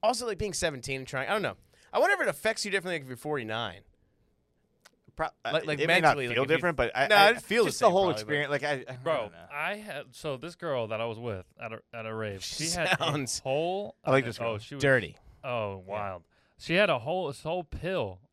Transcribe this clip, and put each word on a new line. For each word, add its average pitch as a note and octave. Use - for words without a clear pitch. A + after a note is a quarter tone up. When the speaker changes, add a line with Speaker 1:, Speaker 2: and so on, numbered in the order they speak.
Speaker 1:
also, A#3
like, G3+
being G3+
seventeen C#3
and C3
trying, C3+
I F#3
don't G#3+
know. A#2
I -
wonder E4+
if F#4
it A#3+
affects -
you G#3
differently F3+
if C3+
you're B2+
forty-nine. A2+
Speaker 2:
Pro-, D#3
uh, A#2
Speaker 1:
Like, D#3+
like, D3+
Speaker 2:
it D3+
may E3+
not D#3
Speaker 1:
mentally, C3
Speaker 2:
feel -
Speaker 1:
like, A#2
if C3+
you E3
Speaker 2:
different, E3
but A#2+
I, C3+
Speaker 1:
No, G#3+
Speaker 2:
I, G3+
Speaker 1:
it'd -
feel A3+
the E3
Speaker 2:
just -
the B3
Speaker 1:
same G3+
Speaker 2:
whole F#3+
Speaker 1:
probably, -
but A2
Speaker 2:
experience. C#3+
Like, C#3
I, C3+
I B2
Speaker 3:
Bro, D3+
Speaker 2:
don't G#2+
know. E2
Speaker 3:
I D#3+
had, F#3+
so C#3+
this E3
girl C3
that G#2+
I A#2
was A2+
with A2
at A#2
a, A2
at A2+
a A2
rave, G#2+
Speaker 1:
She -
Speaker 3:
she E3+
had F3
Speaker 1:
sounds D3
Speaker 3:
a -
whole, E3+
Speaker 2:
I C#3+
like C3+
this A2+
Speaker 3:
oh, A#2+
Speaker 2:
girl. A2+
Speaker 3:
she C#3+
was, C3+
Speaker 1:
dirty. A#2+
Speaker 3:
oh, G#2+
Speaker 1:
Yeah. G2
Speaker 3:
wild. G2
She -
had G3+
a C3+
whole, D#3+
this C3+
whole E3+
pill, C#3+